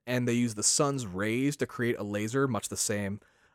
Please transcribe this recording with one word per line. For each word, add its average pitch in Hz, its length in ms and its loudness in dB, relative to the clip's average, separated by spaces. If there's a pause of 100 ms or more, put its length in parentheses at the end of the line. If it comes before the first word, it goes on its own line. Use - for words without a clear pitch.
and 123 220 0
they 120 60 4
use 120 200 4
the 107 100 -6
sun's 139 440 2
rays 110 500 0
to 131 80 -2
create 120 320 0
a 101 60 -4
laser, 110 440 0
much 110 220 -2
the 98 80 -8
same, 101 420 -2 (360)